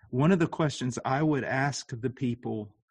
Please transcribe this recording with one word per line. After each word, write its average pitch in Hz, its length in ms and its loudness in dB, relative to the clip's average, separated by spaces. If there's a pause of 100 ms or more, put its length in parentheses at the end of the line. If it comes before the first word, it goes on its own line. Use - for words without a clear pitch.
one 143 240 4
of 180 60 4
the 160 80 2
questions 131 480 -2
I 131 260 0
would 147 220 2
ask 135 560 -2
the 123 100 -2
people 117 640 -6 (160)